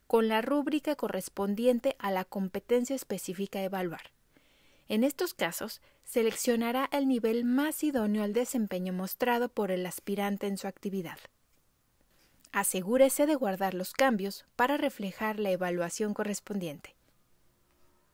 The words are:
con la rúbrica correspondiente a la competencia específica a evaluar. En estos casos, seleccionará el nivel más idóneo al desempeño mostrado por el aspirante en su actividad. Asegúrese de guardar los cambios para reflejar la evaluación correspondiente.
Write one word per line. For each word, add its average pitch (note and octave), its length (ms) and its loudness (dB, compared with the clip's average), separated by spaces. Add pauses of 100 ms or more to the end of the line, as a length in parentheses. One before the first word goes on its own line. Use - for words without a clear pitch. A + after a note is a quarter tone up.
con A3+ 200 4
la A3 140 2
rúbrica C#4+ 540 0
correspondiente G#3+ 1040 0
a G3+ 120 -2
la F#3 140 0
competencia A#3+ 720 0
específica G3 640 -6
a F#3+ 40 -2
evaluar. F#3 480 -4 (760)
En G#3+ 140 4
estos D4 300 0
casos, - 480 -4 (220)
seleccionará A#3 880 2
el C#4 160 2
nivel A#3+ 380 2
más C#4 380 2
idóneo G#3+ 400 2
al G#3 100 -2
desempeño G3+ 580 -2
mostrado A#3+ 580 0
por G3+ 220 -2
el F#3 140 0
aspirante G3+ 600 -4
en G3 100 -2
su G3 100 -8
actividad. F#3+ 520 -6 (1300)
Asegúrese A#3 760 4
de D#4 80 4
guardar F#3+ 400 -2
los F#3 180 -6
cambios G3+ 520 2 (100)
para B3+ 220 4
reflejar G#3+ 640 -4
la G3+ 120 0
evaluación F3+ 640 -2
correspondiente. G3+ 800 -6 (1200)